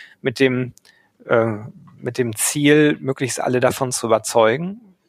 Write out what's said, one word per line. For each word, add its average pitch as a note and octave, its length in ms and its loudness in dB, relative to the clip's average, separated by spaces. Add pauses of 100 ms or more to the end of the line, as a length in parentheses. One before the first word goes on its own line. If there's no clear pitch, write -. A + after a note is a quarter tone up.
(220)
mit C3 180 -4
dem, B2+ 320 0 (540)
äh, A2+ 280 0 (440)
mit B2 200 -8
dem A#2 180 -2
Ziel, D3 640 2
möglichst C3 400 -6
alle B2+ 200 0
davon B2+ 320 0
zu - 140 -6
überzeugen? A#2+ 720 0 (280)